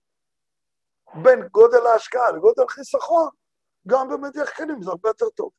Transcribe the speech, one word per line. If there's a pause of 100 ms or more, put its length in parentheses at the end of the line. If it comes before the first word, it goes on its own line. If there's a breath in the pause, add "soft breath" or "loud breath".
(1200)
בין
גודל
ההשקעה
לגודל
החיסכון, (600)
גם
במדיח
כלים
זה
הרבה
יותר
טוב.